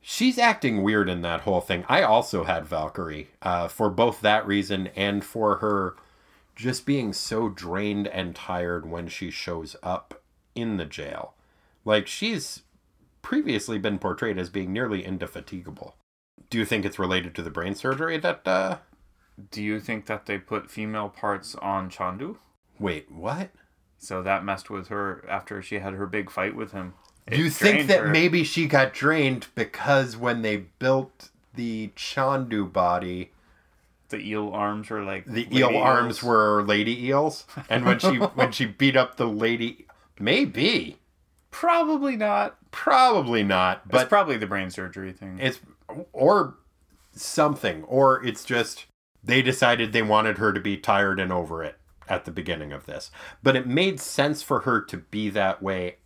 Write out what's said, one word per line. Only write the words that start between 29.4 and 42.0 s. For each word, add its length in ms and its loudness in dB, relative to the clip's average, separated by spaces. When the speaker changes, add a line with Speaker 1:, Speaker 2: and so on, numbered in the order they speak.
Speaker 1:
because 600 0
when 260 -2
they 140 0
built 520 0
the 420 -6
Chandu 760 -2
body, 600 0
Speaker 2:
The 80 -8
eel 340 -6
arms 380 -4
were, 120 -6
like, 220 -6
Speaker 1:
the 220 -6
Speaker 2:
lady 100 -2
Speaker 1:
eel 220 6
arms 400 4
Speaker 2:
eels? 40 -10
Speaker 1:
were 400 4
lady 440 0
eels, 400 0
and 160 2
when 120 6
she, 180 4
Speaker 2:
<laughs> 220 0
Speaker 1:
when 140 2
she 140 0
beat 300 2
up 200 4
the 100 0
lady, 600 -2
maybe. 760 0
Speaker 2:
Probably 640 2